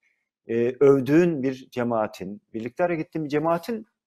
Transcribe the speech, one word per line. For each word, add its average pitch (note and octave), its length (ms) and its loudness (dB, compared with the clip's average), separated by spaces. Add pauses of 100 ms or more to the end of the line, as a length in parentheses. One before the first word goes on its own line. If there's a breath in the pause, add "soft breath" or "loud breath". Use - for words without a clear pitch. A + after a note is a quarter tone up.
(480)
e, A#2 320 -2
övdüğün C#3+ 640 4
bir C3 280 -6
cemaatin, G#2+ 720 -4 (120)
birlikte A#2 300 -6
hareket E3+ 240 -2
ettiğin D#3+ 180 -8
bir C#3+ 40 -8
cemaatin E3+ 560 -2 (220)